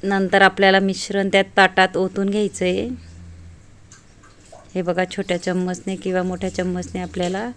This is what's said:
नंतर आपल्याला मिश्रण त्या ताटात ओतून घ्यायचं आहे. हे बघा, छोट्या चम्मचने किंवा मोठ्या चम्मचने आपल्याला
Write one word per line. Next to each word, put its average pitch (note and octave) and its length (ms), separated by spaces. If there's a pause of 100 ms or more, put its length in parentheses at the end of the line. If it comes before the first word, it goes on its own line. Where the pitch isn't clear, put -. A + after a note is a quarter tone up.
नंतर G3 400
आपल्याला F#3+ 380
मिश्रण G3 480
त्या G3 140 (140)
ताटात F#3 400
ओतून F#3+ 340
घ्यायचं G3+ 340
आहे. F#3+ 240 (1900)
हे F#3 80
बघा, F3 240
छोट्या F#3 360
चम्मचने F#3 540
किंवा F#3 260
मोठ्या F#3 320
चम्मचने F3+ 480
आपल्याला F#3 540